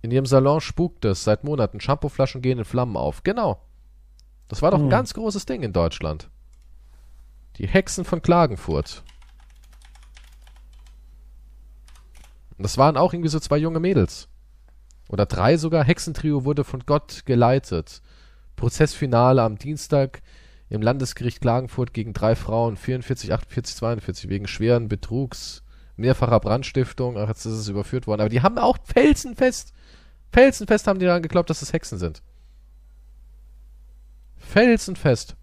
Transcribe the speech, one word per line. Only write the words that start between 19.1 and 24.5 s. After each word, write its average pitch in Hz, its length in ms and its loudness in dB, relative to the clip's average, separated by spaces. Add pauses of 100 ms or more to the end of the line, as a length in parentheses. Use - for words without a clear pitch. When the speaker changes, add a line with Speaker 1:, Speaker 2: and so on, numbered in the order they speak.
Speaker 1:
am 110 160 0
Dienstag 139 640 -2 (480)
im 107 120 -4
Landesgericht 120 600 -2
Klagenfurt 123 520 -2
gegen 110 200 -6
drei 110 220 2
Frauen, 113 420 -2
vierundvierzig, 127 560 -6
achtundvierzig, - 420 -6
zweiundvierzig, 110 540 -6
wegen 101 180 -4
schweren 117 400 0